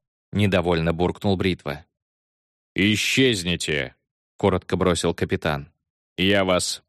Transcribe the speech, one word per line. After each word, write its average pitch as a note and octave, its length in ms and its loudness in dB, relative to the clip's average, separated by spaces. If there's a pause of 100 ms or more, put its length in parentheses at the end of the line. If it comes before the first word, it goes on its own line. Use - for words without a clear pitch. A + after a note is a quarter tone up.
(300)
недовольно F2 640 2
буркнул F2 440 -2
Бритва. E2+ 480 -4 (920)
«Исчезните», F2+ 1200 0 (480)
коротко F#2 320 0
бросил F2 380 0
капитан. - 580 -4 (460)
«Я G2 260 2
вас F2+ 440 0